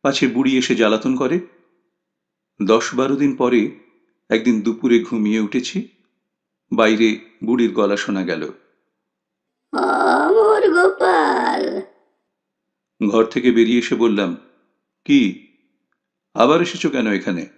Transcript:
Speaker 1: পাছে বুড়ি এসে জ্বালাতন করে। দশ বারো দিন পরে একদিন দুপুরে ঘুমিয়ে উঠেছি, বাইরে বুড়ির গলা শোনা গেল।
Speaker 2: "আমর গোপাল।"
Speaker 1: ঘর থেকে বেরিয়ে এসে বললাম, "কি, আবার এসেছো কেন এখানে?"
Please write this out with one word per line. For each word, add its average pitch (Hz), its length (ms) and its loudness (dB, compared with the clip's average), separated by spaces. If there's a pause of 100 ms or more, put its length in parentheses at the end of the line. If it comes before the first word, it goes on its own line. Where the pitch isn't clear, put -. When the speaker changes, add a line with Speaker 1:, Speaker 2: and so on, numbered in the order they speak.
Speaker 1:
পাছে 139 260 0
বুড়ি 131 300 0
এসে 123 180 0
জ্বালাতন 110 400 0
করে। 135 240 -2 (1200)
দশ 110 340 0
বারো 135 200 0
দিন 139 200 0
পরে 123 360 0 (580)
একদিন 113 320 0
দুপুরে 117 380 0
ঘুমিয়ে 110 400 -2
উঠেছি, 123 480 -6 (880)
বাইরে 110 460 2 (240)
বুড়ির 117 280 0
গলা 101 260 0
শোনা 95 260 -4
গেল। 80 280 -6 (1200)
Speaker 2:
"আমর 403 1000 2
গোপাল।" 320 1120 0 (1300)
Speaker 1:
ঘর 110 160 2
থেকে 123 260 0
বেরিয়ে 117 280 4
এসে 117 160 -2
বললাম, 101 420 0 (680)
"কি, 120 400 0 (880)
আবার 151 280 2
এসেছো 170 280 -4
কেন 123 180 -4
এখানে?" 92 380 -4 (120)